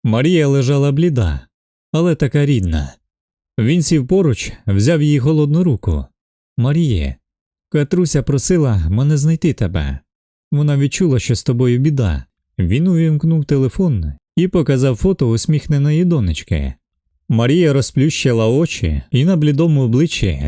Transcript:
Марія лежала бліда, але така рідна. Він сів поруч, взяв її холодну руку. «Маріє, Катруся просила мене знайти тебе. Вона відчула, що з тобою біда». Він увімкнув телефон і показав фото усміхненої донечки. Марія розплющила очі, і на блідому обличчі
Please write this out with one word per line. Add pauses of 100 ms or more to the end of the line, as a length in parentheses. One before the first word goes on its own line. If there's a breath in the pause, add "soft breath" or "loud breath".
Марія
лежала
бліда, (520)
але
така
рідна. (640)
Він
сів
поруч, (140)
взяв
її
холодну
руку. (520)
«Маріє, (540)
Катруся
просила
мене
знайти
тебе. (520)
Вона
відчула,
що
з
тобою
біда». (340)
Він
увімкнув
телефон (220)
і
показав
фото
усміхненої
донечки. (560)
Марія
розплющила
очі, (100)
і
на
блідому
обличчі